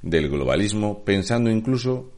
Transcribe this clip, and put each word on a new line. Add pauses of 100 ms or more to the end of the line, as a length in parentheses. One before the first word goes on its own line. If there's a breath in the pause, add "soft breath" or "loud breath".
del
globalismo,
pensando
incluso